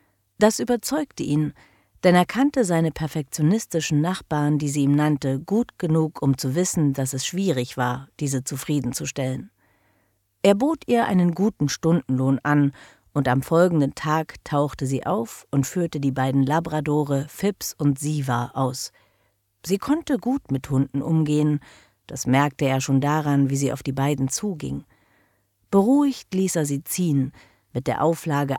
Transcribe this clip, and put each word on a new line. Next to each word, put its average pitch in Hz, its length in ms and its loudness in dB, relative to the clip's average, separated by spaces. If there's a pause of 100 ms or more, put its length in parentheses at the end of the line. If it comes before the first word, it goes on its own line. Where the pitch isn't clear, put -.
(400)
Das 220 200 4
überzeugte 247 640 -4
ihn, 147 320 0 (500)
denn 180 100 6
er 180 140 6
kannte 269 360 2
seine 165 280 2
perfektionistischen 156 1080 0
Nachbarn, 151 580 0
die 147 100 -2
sie 143 140 0
ihm 139 120 4
nannte, 147 440 0
gut 202 400 -2
genug, 160 420 0
um 135 160 2
zu 131 160 -4
wissen, 165 400 0
dass 135 200 -4
es 135 120 -6
schwierig 170 500 -2
war, 127 320 -4 (120)
diese 135 240 -2
zufriedenzustellen. 135 1080 -4 (920)
Er 202 100 6
bot 285 340 -2
ihr 233 200 2
einen 175 260 2
guten 185 360 0
Stundenlohn 135 720 0
an, 143 280 4 (420)
und 139 140 0
am 127 140 2
folgenden 160 540 2
Tag 160 480 -4
tauchte 143 420 -2
sie 131 220 -2
auf 214 420 -6
und 143 160 0
führte 170 340 -4
die 139 120 0
beiden 135 320 0
Labradore 147 840 0
Phipps - 440 -6
und 143 240 0
Siva 135 560 -2
aus. 127 380 -4 (720)
Sie 196 140 -2
konnte 294 400 -2
gut 254 320 -4
mit 135 180 -4
Hunden 139 320 0
umgehen, 151 600 0 (440)
das - 220 -8
merkte 139 380 2
er 135 140 0
schon 131 220 2
daran, 143 480 2
wie 135 80 -2
sie 131 160 -2
auf 127 80 -10
die 139 100 -6
beiden 135 380 -2
zuging. 147 560 -6 (840)
Beruhigt 262 600 2
ließ 185 260 0
er 156 80 0
sie 143 180 -4
ziehen, 143 500 0 (400)
mit 123 120 -4
der - 160 -2
Auflage, 147 580 0